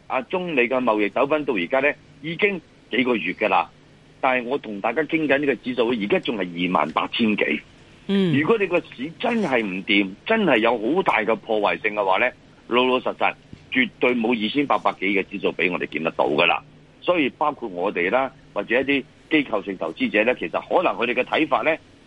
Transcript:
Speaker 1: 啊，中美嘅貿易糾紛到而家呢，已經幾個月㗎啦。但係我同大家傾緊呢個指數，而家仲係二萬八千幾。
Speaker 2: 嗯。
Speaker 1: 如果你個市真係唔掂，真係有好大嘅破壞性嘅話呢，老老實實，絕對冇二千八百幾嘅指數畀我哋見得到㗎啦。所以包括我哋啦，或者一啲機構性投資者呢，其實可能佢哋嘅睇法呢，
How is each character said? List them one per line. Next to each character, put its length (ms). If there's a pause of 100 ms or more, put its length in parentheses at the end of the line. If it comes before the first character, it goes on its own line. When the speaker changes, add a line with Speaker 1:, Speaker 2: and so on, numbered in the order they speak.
Speaker 1:
啊， 160
中 300
美 140
嘅 140
貿 200
易 80
糾 180
紛 160
到 120
而 120
家 120
呢， 140 (280)
已 140
經 260 (300)
幾 120
個 120
月 180
㗎 160
啦。 200 (520)
但 180
係 60
我 140
同 200
大 140
家 80
傾 260
緊 120
呢 80
個 80
指 180
數， 160
而 180
家 120
仲 180
係 320
二 40
萬 180
八 160
千 280
幾。 260 (460)
Speaker 2:
嗯。 320
Speaker 1:
如 80
果 120
你 80
個 120
市 400
真 220
係 240
唔 180
掂， 260 (180)
真 160
係 160
有 180
好 240
大 200
嘅 140
破 240
壞 220
性 140
嘅 100
話 140
呢， 100 (380)
老 180
老 120
實 180
實， 180 (380)
絕 180 (100)
對 140
冇 160
二 200
千 180
八 100
百 220
幾 80
嘅 220
指 100
數 140
畀 180
我 80
哋 80
見 160
得 80
到 140
㗎 200
啦。 180 (380)
所 180
以 100
包 220
括 160
我 240
哋 200
啦， 200 (220)
或 100
者 160
一 40
啲 200 (280)
機 120
構 220
性 120
投 160
資 180
者 120
呢， 140
其 100
實 40
可 320
能 100
佢 140
哋 120
嘅 40
睇 240
法 160
呢， 120 (320)